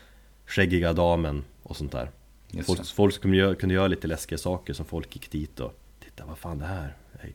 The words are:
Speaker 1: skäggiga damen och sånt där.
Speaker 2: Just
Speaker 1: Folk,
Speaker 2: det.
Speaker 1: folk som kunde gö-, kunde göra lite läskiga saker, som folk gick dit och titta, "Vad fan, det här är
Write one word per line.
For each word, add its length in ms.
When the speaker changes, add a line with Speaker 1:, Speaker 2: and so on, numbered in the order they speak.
Speaker 1:
skäggiga 460
damen 520
och 140
sånt 160
där. 180
Speaker 2:
Just 160
Speaker 1:
Folk, 140
Speaker 2:
det. 60
Speaker 1:
folk 280
som 80
kunde 140
gö-, 180
kunde 200
göra 140
lite 180
läskiga 320
saker, 360
som 120
folk 300
gick 140
dit 300
och 180
titta, 220
"Vad 120
fan, 200
det 80
här 300
är 140